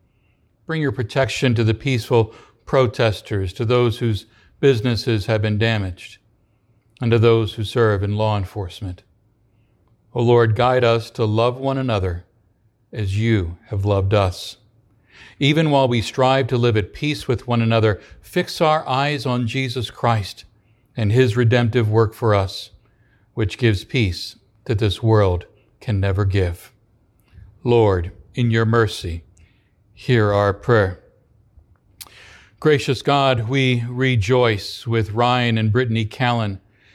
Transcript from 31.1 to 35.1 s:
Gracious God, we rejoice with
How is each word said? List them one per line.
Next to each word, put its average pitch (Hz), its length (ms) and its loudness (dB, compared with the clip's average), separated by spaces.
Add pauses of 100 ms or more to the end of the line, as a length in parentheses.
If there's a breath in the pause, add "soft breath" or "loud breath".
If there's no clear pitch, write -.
Gracious 147 440 0
God, 135 440 2
we 127 400 0
rejoice 123 1000 0
with 113 240 -2